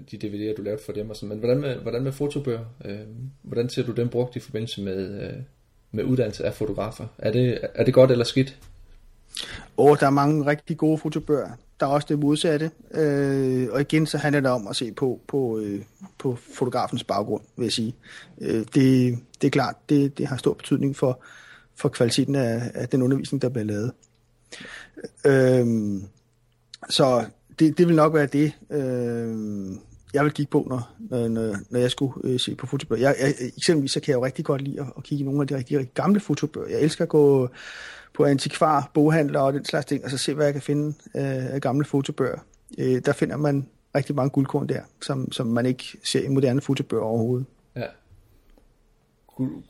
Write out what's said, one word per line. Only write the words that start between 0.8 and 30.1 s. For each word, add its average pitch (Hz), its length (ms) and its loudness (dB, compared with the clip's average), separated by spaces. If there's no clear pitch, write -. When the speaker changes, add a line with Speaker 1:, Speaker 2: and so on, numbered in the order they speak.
Speaker 1:
for 104 60 -10
dem 104 180 -8
og 107 60 -12
sådan, 101 120 -10
men 107 100 -8
hvordan 120 220 2
med, 135 160 -4
hvordan 117 260 -4
med 135 100 -2
fotobøger? 139 520 -4
Øh, 101 140 -8
hvordan 120 260 -2
ser 127 140 -2
du 120 100 -4
dem 120 160 0
brugt 123 280 -2
i 120 40 -6
forbindelse 110 420 -8
med, 95 400 -4
øh, - 200 -10
med 107 120 -2
uddannelse 127 400 0
af - 100 -2
fotografer? 107 520 -6
Er 110 140 -2
det, 123 260 2
er 117 100 2
det 131 100 4
godt 131 160 10
eller 120 140 2
skidt? - 340 0
Speaker 2:
Åh, 143 220 8
der 147 60 6
er 135 40 4
mange 143 360 2
rigtig 151 300 -2
gode 156 220 2
fotobøger. 151 520 -2
Der 147 60 2
er 139 40 -2
også 143 180 2
det 151 100 0
modsatte. 151 520 2
Øh, 139 800 2
og 127 80 0
igen, 156 260 2
så 151 120 -4
handler 147 220 2
det 131 100 2
om 120 160 0
at 101 100 -6
se 117 160 -6
på, 127 360 -2
på, 123 300 0
øh, 104 240 -4
på 123 200 -4
fotografens 123 500 -2
baggrund, 107 380 -2
vil 123 80 -4
jeg 107 80 -2
sige. 113 220 -4
Øh, 113 240 -2
det, 127 440 4
det 147 60 2
er 143 40 4
klart, 131 260 -2
det, 143 300 2
det - 80 -2
har 135 100 -6
stor 139 180 0
betydning 139 420 -2
for, 127 240 0
for - 120 -2
kvaliteten 127 460 2
af, 120 400 0
af 123 140 -6
den 131 140 2
undervisning, 135 400 0
der 127 60 0
bliver 123 160 -2
lavet. 107 280 -4
Øhm, 120 800 4
så 127 360 4
det, 156 200 4
det 175 100 6
vil 170 80 6
nok 156 180 4
være 147 120 4
det, 143 260 2
øhm, 117 1080 -4